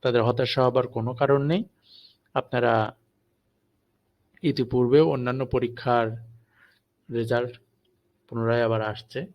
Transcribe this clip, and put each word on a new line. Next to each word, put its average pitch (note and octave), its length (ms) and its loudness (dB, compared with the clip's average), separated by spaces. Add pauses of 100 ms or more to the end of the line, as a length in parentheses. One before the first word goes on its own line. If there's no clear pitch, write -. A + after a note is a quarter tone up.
তাদের A#2+ 220 2
হতাশা B2 440 2
হবার B2 220 2
কোনো A#2+ 260 -6
কারণ C#3 280 2
নেই। E3+ 200 0 (720)
আপনারা A#2 640 0 (1500)
ইতিপূর্বেও B2+ 680 2
অন্যান্য B2+ 360 -4
পরীক্ষার A#2+ 600 0 (1040)
রেজাল্ট A#2+ 400 -2 (760)
পুনরায় A#2 360 0
আবার A2 180 0
আসছে G#2+ 520 -8